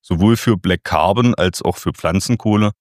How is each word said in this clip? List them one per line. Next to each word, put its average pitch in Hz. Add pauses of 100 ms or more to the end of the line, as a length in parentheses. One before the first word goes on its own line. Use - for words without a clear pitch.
sowohl 104
für 113
Black 90
Carbon 98
als 90
auch -
für -
Pflanzenkohle. 104 (100)